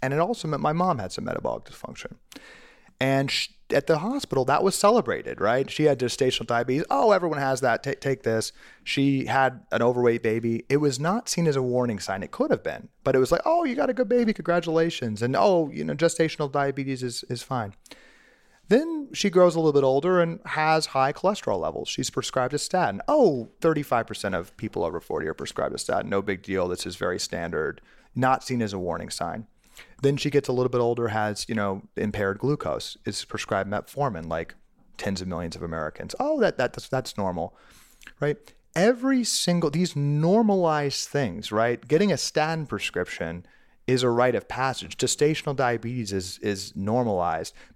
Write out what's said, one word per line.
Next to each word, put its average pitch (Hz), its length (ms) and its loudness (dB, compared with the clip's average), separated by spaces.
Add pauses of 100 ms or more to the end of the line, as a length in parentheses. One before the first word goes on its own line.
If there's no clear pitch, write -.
And 131 100 -2
it 151 80 0
also 185 280 -2
meant 147 140 -4
my 151 100 2
mom 170 260 0
had 95 140 -6
some - 120 -8
metabolic - 400 -4
dysfunction. - 520 -16 (840)
And 135 300 0
sh-, - 200 -4 (200)
at - 160 2
the 160 120 4
hospital, 175 480 -2
that 143 180 4
was 190 100 2
celebrated, 180 680 2
right? 120 300 2
She 151 140 2
had 139 160 4
gestational 120 460 0
diabetes. 123 440 0
"Oh, 262 220 4
everyone 170 260 2
has 135 220 -2
that. 117 220 2
Ta-, - 180 -6
take 139 220 -2
this." 110 280 0 (320)
She 139 440 0
had 131 340 2 (100)
an 117 120 2
overweight 120 400 4
baby. 113 460 0
It 139 100 4
was 139 200 2
not 180 300 -2
seen 170 180 0
as 147 80 4
a 131 80 0
warning 123 380 0
sign. 98 220 -6
It - 80 -10
could 302 200 0
have - 140 0
been, 71 240 -6 (160)
but 135 100 4
it 131 40 6
was 127 120 4
like, 170 140 2
"Oh, 339 200 2
you 254 120 -2
got 269 140 2
a 233 40 -2
good 247 140 0
baby. 240 240 4
Congratulations." 165 920 0
And, 127 140 2
"Oh, 175 360 4
you 76 120 -6
know, 160 100 -2
gestational 156 560 0
diabetes 135 520 -2
is, 120 260 -6
is 123 140 -6
fine." 113 320 -6 (920)
Then 302 440 2
she - 180 0
grows 180 240 6
a 165 40 -2
little 156 140 4
bit 139 120 6
older 147 360 4
and 165 260 0
has 160 400 2
high 135 260 2
cholesterol 147 480 -2
levels. - 280 -4
She's - 220 -4
prescribed 131 440 -2
a 143 40 -2
statin. 120 480 -2
"Oh, 170 440 4 (100)
thirty-five 147 460 2
percent 101 280 -4
of 87 220 -6
people 104 260 -4
over 85 160 -2
forty - 300 -4
are 80 60 -2
prescribed - 400 -4
a - 40 -6
statin. 98 320 -2
No 98 120 0
big 98 200 -4
deal. 95 260 -2
This 90 180 -6
is 90 100 -10
very 92 240 -2
standard." 82 600 -4 (340)
Not 127 280 2
seen 123 200 -2
as 101 100 -2
a 98 60 -4
warning 87 320 -6
sign. 85 360 -8 (560)
Then 139 140 4
she 151 120 -4
gets 139 200 2
a 131 40 0
little 127 180 2
bit 123 100 0
older, 117 260 0
has, 107 420 -2
you 117 60 -4
know, 101 280 -2 (140)
impaired 104 420 -2
glucose, 123 640 -4
is - 200 -6
prescribed 101 460 -4
metformin, 104 580 -4
like 82 280 -6 (400)
tens 98 240 -4
of 92 80 -8
millions 85 260 -6
of 85 80 -12
Americans. 80 560 -6
"Oh, 294 220 -2
that, 190 180 0
that, 123 140 0
that's, - 160 -12
that's - 280 -4
normal," 92 400 -4 (600)
right? 147 180 -2 (380)
Every 247 480 2
single, 175 480 0
these 170 240 0
normalized 156 1120 2
things, 107 440 -4
right? 117 340 2
Getting 180 240 4
a 147 60 2
statin 156 500 -2
prescription 87 800 -6 (400)
is 123 160 2
a 123 80 4
rite 120 240 4
of 98 140 -4
passage. 127 480 -4
Gestational 147 580 0
diabetes 120 580 -2
is, 95 260 -4
is 98 360 -4
normalized. 95 800 -2 (220)